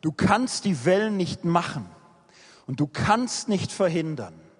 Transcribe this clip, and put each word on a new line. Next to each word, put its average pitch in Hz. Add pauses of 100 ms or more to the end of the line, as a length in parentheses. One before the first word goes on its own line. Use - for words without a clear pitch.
Du 160
kannst 202
die 147
Wellen 202
nicht -
machen. 170 (800)
Und 135
du 147
kannst -
nicht 202
verhindern 160 (200)